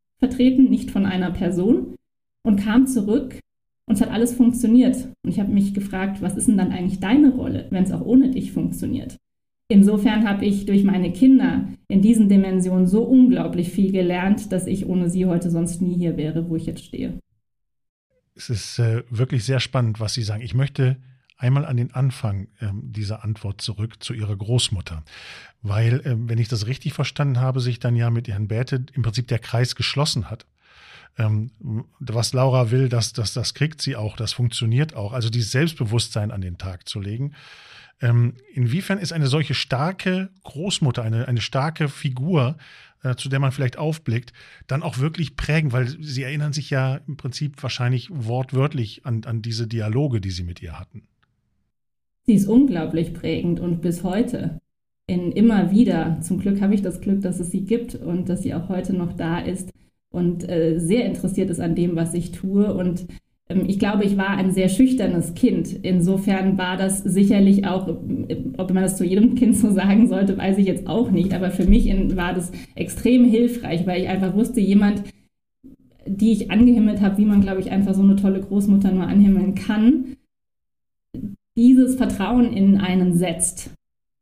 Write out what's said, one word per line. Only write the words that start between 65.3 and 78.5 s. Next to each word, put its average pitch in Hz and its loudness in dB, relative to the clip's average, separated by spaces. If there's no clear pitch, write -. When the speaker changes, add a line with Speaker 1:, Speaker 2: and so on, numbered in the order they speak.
Speaker 1:
Kind. 180 0
Insofern 190 2
war 185 -4
das 190 -2
sicherlich 196 4
auch, 185 -4
ähm, - -6
ob 185 -4
man 190 2
das - -2
zu 180 0
jedem 208 4
Kind 214 4
so - 2
sagen 196 4
sollte, 190 0
weiß 190 0
ich 202 4
jetzt 175 -2
auch 196 0
nicht. 175 2
Aber 175 -2
für 175 0
mich 202 8
in, 196 0
war 180 -2
das 180 -6
extrem 240 4
hilfreich, 220 2
weil 180 -2
ich - -4
einfach 190 -2
wusste, 214 0
jemand, 202 4
die 202 2
ich - -2
angehimmelt 214 6
habe, 196 2
wie 208 4
man, 202 6
glaube 190 0
ich, 185 -6
einfach 196 2
so 190 2
eine 196 8
tolle 196 2
Großmutter 196 2